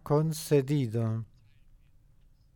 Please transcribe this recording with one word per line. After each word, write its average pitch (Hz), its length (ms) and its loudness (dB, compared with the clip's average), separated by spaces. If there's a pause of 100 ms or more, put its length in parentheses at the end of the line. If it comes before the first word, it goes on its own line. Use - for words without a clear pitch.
concedido, 135 1200 0 (1300)